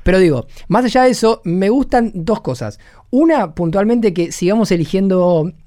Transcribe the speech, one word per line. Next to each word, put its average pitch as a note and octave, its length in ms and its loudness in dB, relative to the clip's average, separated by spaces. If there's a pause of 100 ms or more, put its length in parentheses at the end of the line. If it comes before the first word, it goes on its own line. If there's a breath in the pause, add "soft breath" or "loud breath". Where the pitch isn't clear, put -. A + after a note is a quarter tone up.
Pero F#3 160 2
digo, D3+ 300 2 (180 loud breath)
más A#3 180 2
allá B3+ 200 2
de B3+ 60 4
eso, A3+ 340 0
me F#3 260 -2
gustan B3 460 0
dos G#3 240 -4
cosas. A#2+ 400 -8 (300 soft breath)
Una, C4 440 0
puntualmente, G3+ 580 0
que E3+ 200 -4
sigamos G3+ 400 0
eligiendo F3+ 800 0 (140)